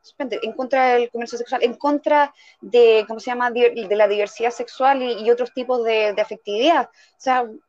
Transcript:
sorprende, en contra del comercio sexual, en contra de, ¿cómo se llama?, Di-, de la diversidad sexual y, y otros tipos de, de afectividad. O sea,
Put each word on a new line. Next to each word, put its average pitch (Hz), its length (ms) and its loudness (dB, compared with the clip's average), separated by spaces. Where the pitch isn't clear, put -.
sorprende, 247 400 -10
en 220 100 -8
contra 254 420 0
del 240 160 0
comercio 233 280 -10
sexual, 240 240 -6
en 233 140 0
contra 294 580 0
de, 220 480 4
¿cómo 220 120 -10
se 254 100 -10
llama?, 247 200 -2
Di-, 233 380 0
de 208 80 0
la 214 100 4
diversidad 208 440 -2
sexual 262 520 -2
y, 233 200 -6
y 220 80 0
otros 240 240 0
tipos 247 280 -4
de, 220 300 0
de 196 80 -4
afectividad. 220 680 -2
O - 300 -20
sea, 254 280 -2